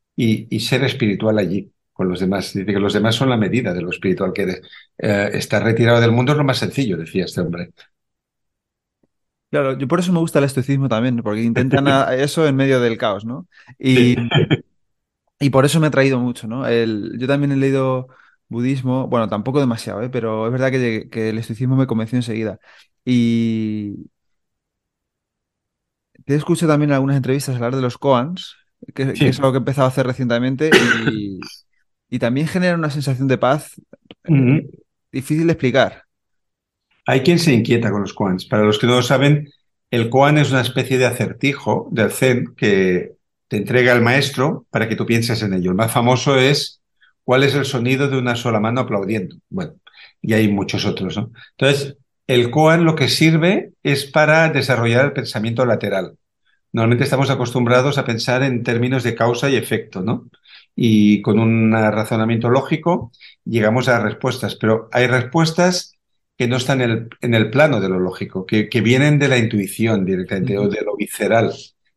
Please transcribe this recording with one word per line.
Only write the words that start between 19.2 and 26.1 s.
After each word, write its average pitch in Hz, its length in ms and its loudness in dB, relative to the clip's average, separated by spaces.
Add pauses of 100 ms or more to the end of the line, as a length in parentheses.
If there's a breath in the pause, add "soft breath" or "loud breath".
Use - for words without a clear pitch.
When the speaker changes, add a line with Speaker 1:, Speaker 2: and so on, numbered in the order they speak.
Speaker 2:
tampoco 110 320 -2
demasiado, 110 420 -4
¿eh? 127 80 -8
Pero 110 360 -4
es 117 60 -2
verdad 131 180 0
que, 123 400 -2
que 110 200 -4
el 110 80 -6
estoicismo 123 380 -2
me 131 100 2
convenció 113 300 -4
enseguida. 110 420 -4 (460 soft breath)
Y 113 1040 -2 (2250)